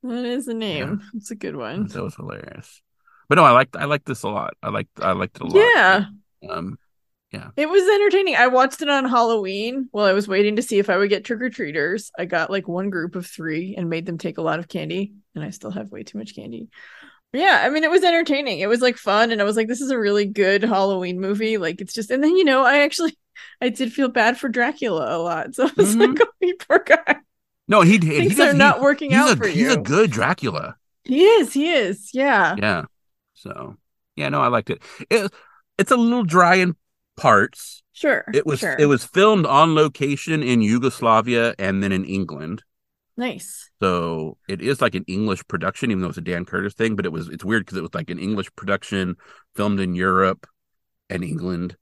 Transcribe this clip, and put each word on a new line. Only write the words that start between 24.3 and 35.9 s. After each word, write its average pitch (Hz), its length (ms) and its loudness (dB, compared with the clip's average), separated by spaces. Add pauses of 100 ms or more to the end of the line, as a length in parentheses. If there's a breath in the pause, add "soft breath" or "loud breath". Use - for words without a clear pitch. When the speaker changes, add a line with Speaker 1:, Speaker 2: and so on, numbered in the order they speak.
Speaker 1:
for 277 100 -6
Dracula 220 680 -2
a 170 40 -4
lot. 165 300 -4
<laughs> - 60 -16
So - 120 0
I - 100 0
was 208 180 4
Speaker 2:
Mm-hmm. 226 60 2
Speaker 1:
like, 294 220 2
"Oh, 466 180 0
you 359 160 -2
poor - 260 0
guy." 311 340 2 (500)
Speaker 2:
No, 202 160 6
he, 170 100 8
he, 220 60 6
Speaker 1:
Things 156 340 2
Speaker 2:
he 220 60 0
does, 285 160 6
Speaker 1:
are - 20 4
not 277 200 6
Speaker 2:
he, 247 60 -2
Speaker 1:
working 285 280 2
Speaker 2:
he's 247 80 4
Speaker 1:
out 277 140 4
Speaker 2:
a, 170 40 4
Speaker 1:
for - 120 -2
Speaker 2:
he's 240 220 0
a 247 60 4
Speaker 1:
you. 117 60 -2
Speaker 2:
good 165 280 2
Dracula. 110 680 -4 (260)
Speaker 1:
He 277 200 2
is, 403 280 4
he 294 180 -2
is. 208 440 -2
Yeah. 214 440 2
Speaker 2:
Yeah. 98 260 -2 (500)
So, - 420 -16 (400)
yeah, 143 140 -4
no, 143 100 -2
I 123 80 2
liked 120 220 -2
it. - 120 -6 (280 loud breath)
It, 202 200 0 (460 soft breath)
it's 196 140 0